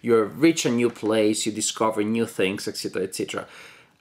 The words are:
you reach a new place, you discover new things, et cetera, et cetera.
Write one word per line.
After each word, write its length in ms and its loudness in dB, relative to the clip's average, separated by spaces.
you 220 4
reach 420 2
a 60 2
new 180 2
place, 560 0
you 60 -2
discover 500 -2
new 240 0
things, 400 -2
et 120 -8
cetera, 260 -6
et 100 -8
cetera. 320 -6